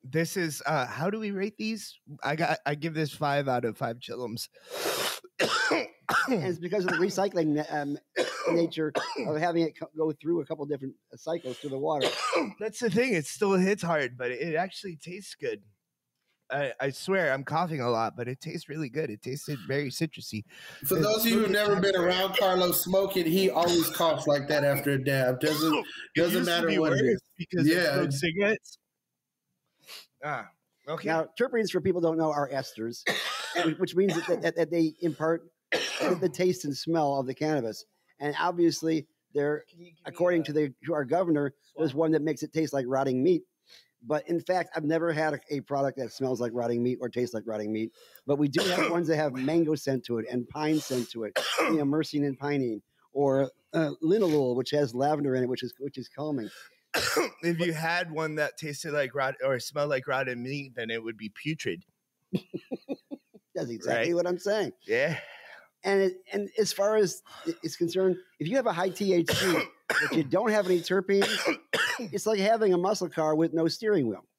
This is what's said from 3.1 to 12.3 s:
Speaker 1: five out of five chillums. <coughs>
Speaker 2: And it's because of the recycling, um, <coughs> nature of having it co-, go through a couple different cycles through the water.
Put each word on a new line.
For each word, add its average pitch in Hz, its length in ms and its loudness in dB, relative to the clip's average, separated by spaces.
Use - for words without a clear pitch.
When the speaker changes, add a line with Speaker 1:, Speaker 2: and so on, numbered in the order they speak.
Speaker 1:
five 143 340 0
out 123 180 0
of 107 120 -4
five 120 220 -4
chillums. 120 480 -8
<coughs> 1077 460 0
Speaker 2:
And 214 160 0
it's 175 140 -2
because 175 260 -2
of 185 60 0
the 180 60 0
recycling, 175 760 2
um, 147 240 -4
<coughs> - 60 2
nature 160 380 0
of 156 80 0
having 170 260 2
it 156 160 -2
co-, 160 180 -8
go 156 160 0
through 165 280 -2
a 139 40 -8
couple 147 220 -8
different 139 280 -6
cycles 160 420 -6
through 143 120 -8
the 135 80 -4
water. 147 300 0